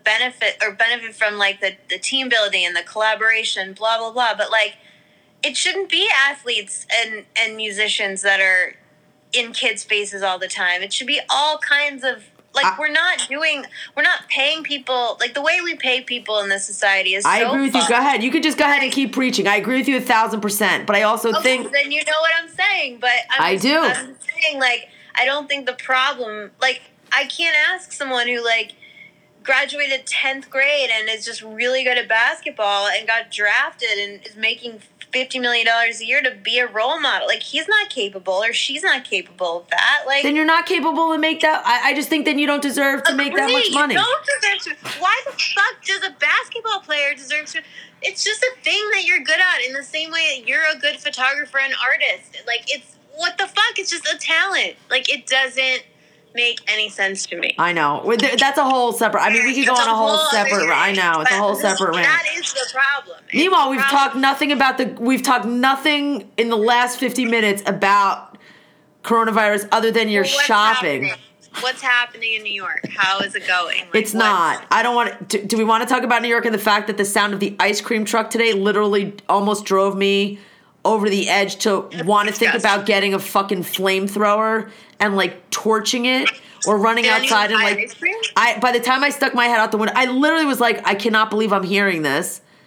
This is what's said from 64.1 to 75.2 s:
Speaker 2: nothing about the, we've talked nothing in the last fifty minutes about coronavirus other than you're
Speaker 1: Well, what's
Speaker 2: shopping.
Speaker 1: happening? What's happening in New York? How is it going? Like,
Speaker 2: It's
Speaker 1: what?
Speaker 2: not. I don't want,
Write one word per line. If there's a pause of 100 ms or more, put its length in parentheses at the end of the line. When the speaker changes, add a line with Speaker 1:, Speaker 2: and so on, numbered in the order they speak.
Speaker 2:
nothing
about
the, (140)
we've
talked
nothing
in
the
last
fifty
minutes
about (680)
coronavirus
other
than
you're
Speaker 1:
Well,
what's
Speaker 2:
shopping.
Speaker 1:
happening? (380)
What's
happening
in
New
York?
How
is
it
going?
Like,
Speaker 2:
It's
Speaker 1:
what?
Speaker 2:
not.
I
don't
want,